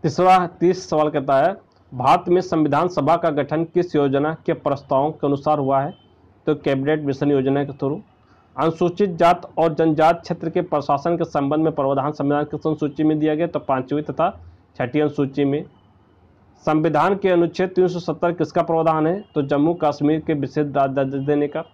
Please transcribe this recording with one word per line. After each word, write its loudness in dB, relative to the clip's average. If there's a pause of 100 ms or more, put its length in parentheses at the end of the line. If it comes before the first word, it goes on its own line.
तीसरा, 4
तीस 0
सवाल 2
कहता 0
है, 2 (380)
भारत 2
में 4
संविधान 0
सभा 0
का 0
गठन -2
किस -2
योजना 0
के -2
प्रस्तावों -2
के -4
अनुसार 0
हुआ 0
है? -6 (520)
तो 2
कैबिनेट -2
मिशन -2
योजना 0
के -12
थ्रू। -6 (560)
अनुसूचित 0
जात 2
और 2
जनजात 2
क्षेत्र -6
के -2
प्रशासन -2
के -2
संबंध -2
में 0
प्रावधान 0
संविधान 0
किस -6
अनुसूची -2
में 2
दिया 0
गया? -2
तो -6
पांचवी -4
तथा -4 (360)
छठी -2
अनुसूची 0
में। -2 (1000)
संविधान 2
के -2
अनुच्छेद 0
तीन 2
सौ -4
सत्तर -2
किसका -2
प्रावधान 2
है? -2 (100)
तो 0
जम्मू 2
कश्मीर 0
के -4
विशेष -4
दा-, 0
दर्जा -2
देने 0
का। -8 (120)